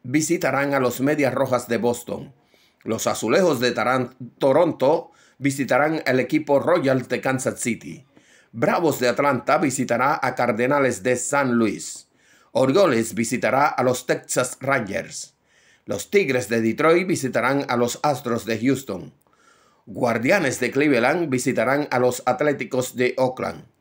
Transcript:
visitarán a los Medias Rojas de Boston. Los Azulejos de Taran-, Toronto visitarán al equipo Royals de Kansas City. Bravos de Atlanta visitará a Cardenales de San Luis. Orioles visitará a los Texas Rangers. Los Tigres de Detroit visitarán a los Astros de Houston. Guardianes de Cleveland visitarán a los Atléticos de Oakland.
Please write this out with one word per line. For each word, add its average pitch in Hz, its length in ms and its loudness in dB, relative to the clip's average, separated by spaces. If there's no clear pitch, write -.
visitarán 143 720 0
a 139 60 0
los 127 220 0
Medias 139 340 2
Rojas 127 320 0
de 117 100 -2
Boston. 113 560 -4
Los 110 220 -4
Azulejos 131 540 2
de 120 120 0
Taran-, 123 440 -2
Toronto 151 720 2
visitarán 139 720 0
al 127 120 2
equipo 143 400 0
Royals 131 500 2
de 120 120 -2
Kansas 131 380 -2
City. - 480 -6
Bravos 151 460 0
de 123 100 2
Atlanta 139 500 2
visitará 127 600 0
a 123 140 -2
Cardenales 123 680 0
de 127 120 0
San 131 380 -2
Luis. 110 540 -2
Orioles 131 600 2
visitará 117 540 0
a - 160 0
los 127 240 0
Texas 147 540 -2
Rangers. 110 760 -4
Los 104 240 -6
Tigres 135 400 0
de 117 120 0
Detroit 156 460 2
visitarán 135 640 -2
a 127 80 0
los 120 240 0
Astros 123 440 -2
de 110 120 -4
Houston. 107 560 -4
Guardianes 120 720 0
de 120 120 -2
Cleveland 143 580 2
visitarán 127 640 0
a 127 80 0
los 123 260 0
Atléticos 135 680 -2
de 123 220 2
Oakland. 117 520 -4